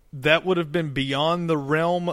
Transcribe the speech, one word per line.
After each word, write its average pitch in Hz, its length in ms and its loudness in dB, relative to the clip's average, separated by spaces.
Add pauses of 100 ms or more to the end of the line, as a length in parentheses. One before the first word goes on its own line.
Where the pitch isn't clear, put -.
(120)
that 151 320 2
would 180 140 0
have 160 120 -2
been 160 220 -2
beyond 147 560 -2
the 160 80 2
realm 170 560 0